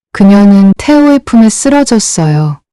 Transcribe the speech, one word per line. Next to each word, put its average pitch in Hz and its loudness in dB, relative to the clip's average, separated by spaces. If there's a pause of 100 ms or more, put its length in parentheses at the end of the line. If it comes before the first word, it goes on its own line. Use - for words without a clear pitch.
(120)
그녀는 196 2
태호의 294 0
품에 226 0
쓰러졌어요. 170 -4 (120)